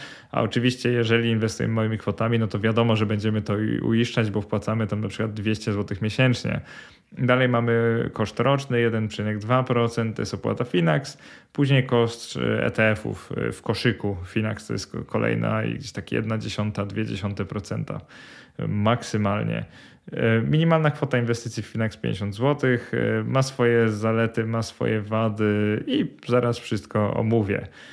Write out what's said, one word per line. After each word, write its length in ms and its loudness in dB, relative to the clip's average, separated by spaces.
a 100 0
oczywiście 500 0
jeżeli 380 2
inwestujemy 440 0
małymi 240 0
kwotami, 420 0
no 80 2
to 120 -4
wiadomo, 360 4
że 100 2
będziemy 360 0
to 180 -2
i 200 0
uiszczać, 520 2
bo 100 -2
wpłacamy 460 -2
tam 140 -4
na 60 -4
przykład 260 -4
dwieście 400 -2
złotych 280 -4
miesięcznie. 600 0
Dalej 320 4
mamy 640 2
koszt 260 -4
roczny, 400 2
jeden 280 2
przecinek 300 -4
dwa 260 2
procent, 520 0
to 60 -6
jest 120 -4
opłata 300 -2
Finax, 540 0
później 320 4
koszt, 520 0
e, 280 0
E 60 0
T 200 4
F-ów, 460 -6
e, 140 -2
w 100 -12
koszyku 640 -2
Finax 420 -4
to 60 -4
jest 180 -6
ko-, 140 -8
kolejna 580 0
i 100 -2
gdzieś 180 -10
takie 240 -8
jedna 220 -2
dziesiąta, 480 -4
dwie 200 -4
dziesiąte 400 -4
procenta 560 -6
maksymalnie. 1000 0
E, 300 2
minimalna 500 4
kwota 260 -2
inwestycji 460 -2
w 40 -12
Finax 300 -2
pięćdziesiąt 380 -4
złotych, 580 0
e, 300 0
ma 180 2
swoje 480 4
zalety, 560 0
ma 160 -2
swoje 400 -2
wady 840 2
i 180 2
zaraz 320 2
wszystko 540 -2
omówię. 540 0